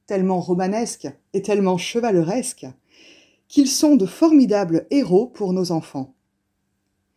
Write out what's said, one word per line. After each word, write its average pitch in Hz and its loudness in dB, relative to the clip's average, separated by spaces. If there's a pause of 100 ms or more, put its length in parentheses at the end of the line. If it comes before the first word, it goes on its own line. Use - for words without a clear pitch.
tellement 185 0
romanesques 185 -4 (260)
et 196 -2
tellement 196 0
chevaleresques, 202 -2 (800)
qu'ils 269 2
sont 294 4
de 190 4
formidables 208 2
héros 226 2
pour 190 -6
nos 185 -2
enfants. 151 -8 (1040)